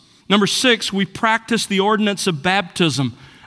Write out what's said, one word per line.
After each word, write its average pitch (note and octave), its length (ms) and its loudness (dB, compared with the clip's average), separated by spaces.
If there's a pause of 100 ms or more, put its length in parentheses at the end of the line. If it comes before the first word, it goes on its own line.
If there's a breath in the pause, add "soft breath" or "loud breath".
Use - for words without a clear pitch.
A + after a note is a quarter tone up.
(280 soft breath)
Number G3+ 180 2
six, - 460 0
we G3 140 0
practice A3+ 600 -2
the G3 140 0
ordinance G3+ 480 0
of D3+ 160 -4
baptism. E3+ 720 -2 (300 loud breath)